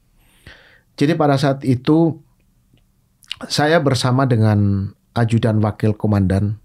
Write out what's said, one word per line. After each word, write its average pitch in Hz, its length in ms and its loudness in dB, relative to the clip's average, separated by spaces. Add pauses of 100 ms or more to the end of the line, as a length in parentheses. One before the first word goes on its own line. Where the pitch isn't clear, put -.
(920)
Jadi 151 240 0
pada 143 240 0
saat 139 240 -2
itu, 151 560 0 (1300)
saya 156 320 0
bersama 131 480 0
dengan 104 640 0 (240)
Ajudan 117 480 0
Wakil 107 320 -2
Komandan 101 680 0